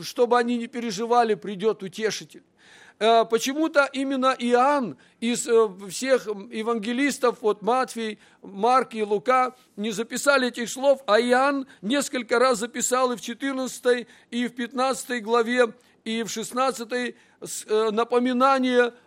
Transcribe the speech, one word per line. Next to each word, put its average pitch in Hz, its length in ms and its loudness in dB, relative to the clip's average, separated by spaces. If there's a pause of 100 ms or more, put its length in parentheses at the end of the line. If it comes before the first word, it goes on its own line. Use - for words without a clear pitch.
чтобы 240 360 2
они 240 180 0
не 233 120 -6
переживали, 233 680 0
придет 202 480 -4
Утешитель. 196 600 -8 (560)
Э, 226 260 6
почему-то 285 680 0
именно 269 440 0
Иоанн 240 640 2 (220)
из, 233 260 -4
э, 226 220 4 (200)
всех 247 380 -2
евангелистов, 233 1120 -2
вот 208 220 -2
Матфей, 226 560 -2 (240)
Марк 233 520 0
и 220 100 -4
Лука, 240 500 0 (220)
не 214 160 -4
записали 247 560 0
этих 240 200 -6
слов, 269 380 2
а 214 140 4
Иоанн 262 480 2 (140)
несколько 240 580 0
раз 254 180 2
записал 247 540 -2
и 240 40 -6
в 185 40 -10
четырнадцатой, 247 880 -4 (220)
и 240 180 -2
в 240 80 -16
пятнадцатой 247 640 -4
главе, 233 520 2 (320)
и 226 200 -4
в 190 40 -8
шестнадцатой 240 840 -4 (260)
с-, - 280 -12
э, 220 240 0
напоминание 247 1000 2 (140)